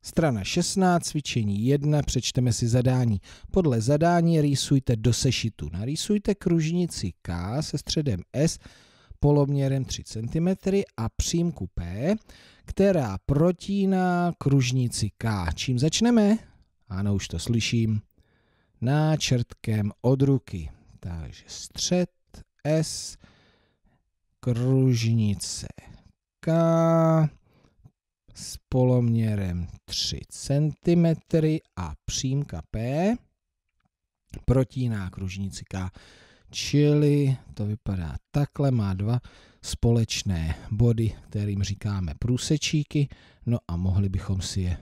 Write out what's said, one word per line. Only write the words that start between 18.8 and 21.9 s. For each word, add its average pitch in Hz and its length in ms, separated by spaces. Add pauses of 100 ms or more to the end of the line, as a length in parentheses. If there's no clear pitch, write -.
Náčrtkem 123 1200
od 131 220
ruky. 120 480 (300)
Takže 82 460
střed - 640 (540)